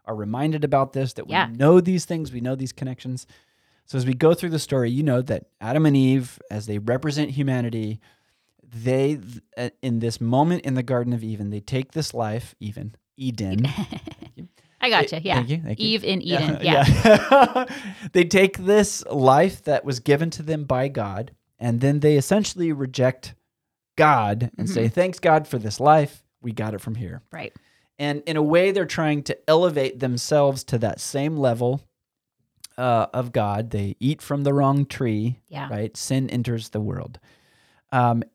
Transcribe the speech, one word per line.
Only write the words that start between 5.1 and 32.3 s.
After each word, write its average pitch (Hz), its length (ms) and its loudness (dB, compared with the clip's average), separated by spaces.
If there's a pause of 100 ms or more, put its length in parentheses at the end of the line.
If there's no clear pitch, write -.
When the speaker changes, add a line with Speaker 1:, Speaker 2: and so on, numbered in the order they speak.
Speaker 1:
that 117 280 -6 (100)
Adam 139 260 2
and 143 100 6
Eve, 131 440 2 (100)
as 107 160 -8
they 104 140 -4
represent 135 500 -2
humanity, 120 680 -4 (680)
they, 127 500 0
th-, 113 220 -16 (160)
uh, 123 140 -6 (120)
in 120 180 -2
this 117 200 -4
moment 139 440 2
in 135 100 -2
the 127 80 -2
Garden 123 300 -2
of 117 100 -4
Eden, 104 280 -6
they 104 100 -8
take 135 320 -6
this - 200 -6
life, 113 460 -6
even, 104 380 -12 (200)
Eden. 110 500 -2
Speaker 2:
<laughs> 143 100 -6
Speaker 1:
Thank - 580 -12
you. 170 140 -18 (340)
Speaker 2:
I 254 60 0
gotcha, 170 280 2
Speaker 1:
They, 160 120 -8
Speaker 2:
yeah. - 60 0
Speaker 1:
thank 123 160 0
you, 160 120 -2
thank 110 160 -6
you. 220 100 -2
Speaker 2:
Eve 220 160 -2
in 190 180 0
Speaker 1:
Yeah, 175 200 0
Speaker 2:
Eden, 156 160 -2
Speaker 1:
<laughs> - 40 -8
yeah. 147 220 6 (200)
Speaker 2:
yeah. 247 600 6 (240)
Speaker 1:
<laughs> 190 240 -14
They 180 120 4
take 190 320 4
this 202 480 2
life 143 600 4
that 139 200 0
was 131 160 -6
given 147 300 2
to 160 120 -10
them 151 220 -6
by 131 240 -2
God, 110 440 -8 (260)
and 117 240 -2
then 143 180 2
they 151 160 4
essentially 175 560 0
reject 131 640 -2 (640)
God 117 600 2
and - 140 -6
say, 120 140 0
Speaker 2:
Mm-hmm. 113 100 0
Speaker 1:
"Thanks, 180 240 0
God, 156 280 2
for 131 120 -6
this 107 220 -8
life. 147 440 2 (160)
We 120 120 -8
got 110 200 -6
it 98 80 -8
from 117 140 -8
here." 90 260 -10 (100)
Speaker 2:
Right. - 220 -14 (460)
Speaker 1:
And 143 260 -4
in 160 140 -2
a 151 40 4
way, 170 280 4
they're 190 160 0
trying 151 380 -2
to - 120 -4 (100)
elevate 156 540 2
themselves 135 640 0
to 123 140 -2
that 110 200 -4
same 147 380 -4
level, 123 460 0 (960)